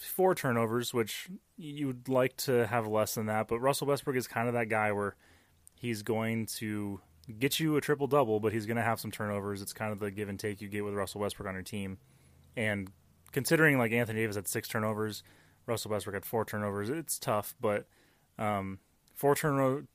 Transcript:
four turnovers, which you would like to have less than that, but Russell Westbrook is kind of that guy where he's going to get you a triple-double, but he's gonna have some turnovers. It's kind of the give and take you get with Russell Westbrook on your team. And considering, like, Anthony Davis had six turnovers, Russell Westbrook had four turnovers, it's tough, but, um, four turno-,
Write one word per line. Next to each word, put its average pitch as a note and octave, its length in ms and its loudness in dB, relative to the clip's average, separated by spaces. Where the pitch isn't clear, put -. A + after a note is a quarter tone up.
four F#3 340 4
turnovers, A#2 580 2
which A#2 360 -2
you D3 320 -6
would B2+ 220 -6
like C3 280 4
to A#2+ 300 4
have A2+ 200 0
less G#2+ 280 2
than A2 120 -2
that, A2 200 0
but A#2 120 -2
Russell C3+ 280 0
Westbrook C#3 300 0
is A#2+ 100 -2
kind A#2 220 -2
of A#2+ 60 0
that A#2 120 0
guy G#2+ 240 2
where G2+ 240 -2
he's A#2 260 -4
going A2 460 0
to G#2 420 -4
get C#3 200 2
you D#3 160 2
a C#3+ 60 4
triple-double, C3+ 580 4
but G#2+ 140 2
he's A2 120 -2
gonna A#2 180 0
have A2+ 160 2
some G#2+ 120 -6
turnovers. G2+ 500 -2
It's G2 120 -8
kind G#2+ 180 -4
of G#2 80 -6
the G#2 120 -4
give G2+ 180 -6
and G2 100 -6
take G#2 220 -4
you G#2 60 -10
get G#2 160 -4
with G#2 100 -4
Russell G2+ 280 -4
Westbrook G2+ 260 -4
on F#2+ 80 -6
your F#2 80 -8
team. F#2+ 340 -6
And G#2 360 -2
considering, D3 480 4
like, A2+ 120 2
Anthony A2+ 280 0
Davis A2 160 0
had G2+ 120 -6
six - 200 -4
turnovers, G#2+ 560 -2
Russell A2 260 -4
Westbrook G2+ 220 -4
had G2 120 -4
four A2 200 0
turnovers, G#2 440 -2
it's D#3 280 -4
tough, G#2+ 420 -2
but, G#2+ 280 0
um, G2 400 -2
four C#3+ 180 6
turno-, C#3 600 2